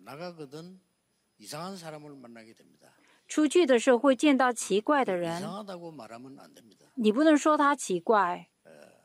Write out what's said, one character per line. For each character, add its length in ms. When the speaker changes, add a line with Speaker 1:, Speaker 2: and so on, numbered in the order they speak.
Speaker 1:
나가거든 760
이상한 360
사람을 400
만나게 380
됩니다. 380
Speaker 2:
出 200
去 180
的 140
时 120
候 60
会 180
见 220
到 160
奇 260
怪 240
的 140
人。 240
Speaker 1:
이상하다고 500
말하면 480
안 140
됩니다. 320
Speaker 2:
你 160
不 140
能 120
说 200
他 180
奇 240
怪。 480
Speaker 1:
어, 60